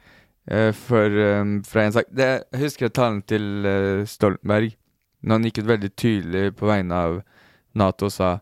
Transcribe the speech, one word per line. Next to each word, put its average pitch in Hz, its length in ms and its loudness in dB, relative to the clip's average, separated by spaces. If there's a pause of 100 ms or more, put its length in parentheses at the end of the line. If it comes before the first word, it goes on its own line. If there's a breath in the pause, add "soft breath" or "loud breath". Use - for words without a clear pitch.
(460 soft breath)
eh, 110 260 2
for, 107 400 2
ehm, 104 520 2
fra 110 200 0
en 107 80 2
sak. 113 160 0
Det, 131 200 0 (240)
jeg 131 100 -4
husker 135 260 -4
talen 110 340 0
til, 107 260 -2 (180)
eh, 98 400 0
Stoltenberg, 107 640 0 (520)
når 110 140 2
han 113 80 2
gikk 113 160 -2
ut 107 80 -4
veldig 101 280 0
tydelig 95 480 0 (100)
på 104 140 -2
vegne 92 280 0
av 85 220 0 (560 soft breath)
nato 101 340 0
og 98 60 -6
sa, 92 160 0 (100)